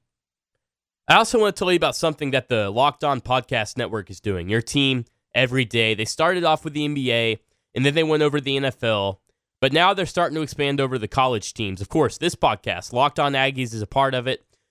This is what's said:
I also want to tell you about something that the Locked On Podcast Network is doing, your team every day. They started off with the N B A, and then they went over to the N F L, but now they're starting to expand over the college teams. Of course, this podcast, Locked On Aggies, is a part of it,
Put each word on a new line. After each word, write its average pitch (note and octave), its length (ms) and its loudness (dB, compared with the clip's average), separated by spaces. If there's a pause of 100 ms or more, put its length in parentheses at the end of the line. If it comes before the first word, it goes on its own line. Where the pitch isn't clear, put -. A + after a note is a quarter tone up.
(1080)
I D#3 60 6
also A3 240 4
want G#3 160 2
to - 60 -12
tell F#3 100 0
you F3+ 60 4
about D#3 180 0
something D3+ 380 -4
that C3 160 -2
the G#2+ 200 0
Locked C3 360 0
On C#3 160 0
Podcast A#2+ 560 -4
Network G#2+ 340 -6
is F#2+ 100 -18
doing, F#2 280 -4
your A2 140 0
team C3+ 420 0 (280)
every B2+ 320 0
day. A2 300 0
They G#2+ 100 -4
started E3+ 380 -2
off D#3 220 2
with D#3 80 -10
the D3 120 -4
N D3 100 -4
B C3 180 -2
A, A2+ 260 0 (360)
and B2+ 120 2
then C#3+ 80 2
they E3 80 2
went D#3 220 2
over D3 140 0
to C#3 60 -4
the C3+ 120 -2
N C3+ 80 -2
F C3 180 -6
L, G2+ 380 0 (400)
but C3+ 120 0
now F3 220 4
they're F#3+ 100 -2
starting D#3 300 -2
to D#3+ 80 -4
expand C#3+ 380 -2
over C3 180 -2
the G#2 80 -6
college B2+ 480 0
teams. F#2+ 260 -6
Of G2+ 80 -10
course, D3 300 0
this E3 160 -2
podcast, G#2+ 580 -2
Locked C3+ 280 2
On C#3+ 140 0
Aggies, C3+ 380 -2
is A2 100 -6
a G#2 40 -8
part C3+ 280 0
of B2 120 -4
it, B2+ 180 -6 (260)